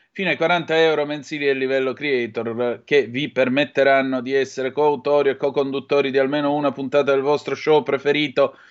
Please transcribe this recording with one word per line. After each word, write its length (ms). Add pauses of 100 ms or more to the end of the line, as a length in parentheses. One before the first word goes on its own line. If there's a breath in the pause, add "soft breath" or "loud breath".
(160 soft breath)
fino 140
ai 80
quaranta 400
euro 260
mensili 400
del 140
livello 340
creator, 920
che 200
vi 240
permetteranno 920
di 100
essere 400
coautori 560
e 80
co-conduttori 760
di 60
almeno 380
una 180
puntata 400
del 80
vostro 340
show 280
preferito 760 (140 soft breath)